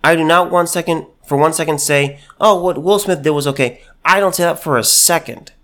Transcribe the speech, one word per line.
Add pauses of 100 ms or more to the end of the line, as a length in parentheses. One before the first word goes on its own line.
I
do
not
one
second, (200)
for
one
second
say, (200)
"Oh,
what
Will
Smith
did
was
okay." (220)
I
don't
say
that
for
a
second. (140)